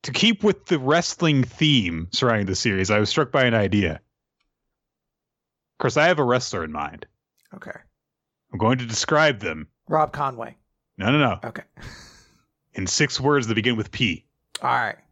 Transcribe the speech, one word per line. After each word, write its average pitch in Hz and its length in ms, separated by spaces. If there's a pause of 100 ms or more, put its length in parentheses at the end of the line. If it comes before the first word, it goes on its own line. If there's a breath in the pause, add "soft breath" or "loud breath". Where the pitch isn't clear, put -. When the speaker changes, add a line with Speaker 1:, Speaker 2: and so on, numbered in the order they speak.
Speaker 1:
to - 100
keep 220 300
with 202 240
the 170 120
wrestling 147 640
theme 101 680
surrounding 113 320
the 92 100
series, 95 360
I 107 80
was 104 100
struck 151 220
by 135 120
an 120 120
idea. 98 400
Of - 1800
course, 127 180
I 151 100
have 175 120
a 143 40
wrestler 123 400
in 78 80
mind. 73 340 (500)
Speaker 2:
Okay. - 160 (840)
Speaker 1:
I'm 90 60
going 117 180
to 123 80
describe 143 540
them. 78 280 (220)
Speaker 2:
Rob 156 240
Conway. 127 420 (420)
Speaker 1:
No, 101 140
no, 147 80
no. 117 240
Speaker 2:
Okay. - 200 (1120 loud breath)
Speaker 1:
In 98 120
six - 320
words 139 280
that 110 80
begin 117 200
with 107 160
P. 92 340 (360)
Speaker 2:
All 127 80
right. 123 280 (140)